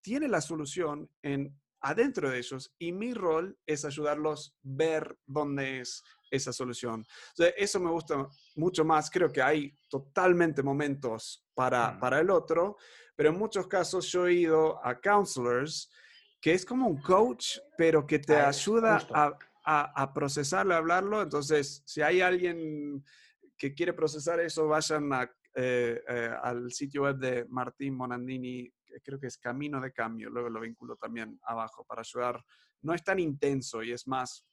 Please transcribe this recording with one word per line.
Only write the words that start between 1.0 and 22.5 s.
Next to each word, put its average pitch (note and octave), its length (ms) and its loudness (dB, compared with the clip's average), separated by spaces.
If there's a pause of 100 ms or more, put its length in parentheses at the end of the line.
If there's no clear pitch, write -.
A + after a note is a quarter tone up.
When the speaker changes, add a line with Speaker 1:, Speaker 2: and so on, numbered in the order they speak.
Speaker 1:
en, C#3+ 380 -6 (220)
adentro E3+ 480 0
de B2+ 80 -2
ellos C3 420 -10
y E3+ 140 -6
mi A3+ 200 -6
rol F3+ 520 -2
es D3+ 180 -2
ayudarlos D3 720 -2
a - 80 -20
ver D3+ 640 -2
dónde C#3 560 -4
es - 200 -12 (300)
esa C3+ 220 -2
solución. A#2+ 480 -6
O - 340 -20
sea, E3+ 140 6
eso G3 320 0
me F3 100 0
gusta D#3+ 340 -2 (300)
mucho D#3+ 300 2
más. D#3 260 4
Creo F3 180 4
que C3+ 120 0
hay C#3+ 360 2 (120)
totalmente E3+ 720 2
momentos C#3 920 -2
para, B2 380 2
Speaker 2:
Mm. F#2 80 -12
Speaker 1:
para B2+ 220 2
el F#3 80 4
otro, E3+ 480 2 (360)
pero D#3 180 4
en F3 60 -2
muchos G3+ 300 -2
casos F3+ 420 0
yo F3+ 160 2
he F3+ 100 6
ido D#3+ 480 4
a B2 180 -4
counselors D3+ 920 2 (480)
que D#3 140 4
es F#3 120 0
como B3 220 0
un C#3+ 140 0
coach, A3 560 4 (200)
pero D#3+ 300 4
que D3+ 120 2
te D3+ 180 6
Speaker 2:
Ah, C#3+ 120 6
es C#3 100 -2
Speaker 1:
ayuda A3 400 4
Speaker 2:
justo. - 160 -8
Speaker 1:
a, D3 220 4 (280)
a, D3 380 0
a C#3 100 -4
procesarlo, D3+ 640 0
a - 20 4
hablarlo. F#3 440 2
Entonces, D3 640 0
si - 160 -6
hay F3 200 4
alguien D#3+ 840 -2 (540)